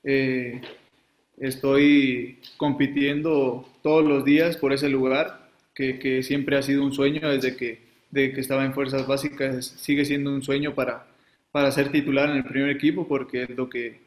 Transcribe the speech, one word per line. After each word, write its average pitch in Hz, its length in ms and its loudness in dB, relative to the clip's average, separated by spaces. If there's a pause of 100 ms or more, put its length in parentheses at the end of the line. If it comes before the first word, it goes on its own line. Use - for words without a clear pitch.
Eh, 131 560 -2 (760)
estoy 135 1000 2 (180)
compitiendo 139 1120 0 (140)
todos 156 200 4
los 139 220 2
días 160 320 4
por 139 160 0
ese 139 160 0
lugar, 135 600 0 (260)
que, 131 240 -4
que 131 240 -2
siempre 139 340 0
ha 135 60 0
sido 139 200 2
un 139 100 0
sueño 147 360 0
desde 127 260 0
que, 117 240 -8 (300)
de 135 240 0
que 135 80 -6
estaba 135 240 -2
en 131 80 -2
Fuerzas 135 320 -2
Básicas, 139 640 -4
sigue 143 360 -2
siendo 143 300 -2
un 139 80 -4
sueño 139 320 -2
para, 123 320 -4 (460)
para 139 200 2
ser 139 200 0
titular 147 400 2
en 143 60 0
el 131 60 -2
primer 139 280 0
equipo, 156 360 0
porque 127 360 -4
es 123 80 -10
lo 127 180 -6
que 120 380 -10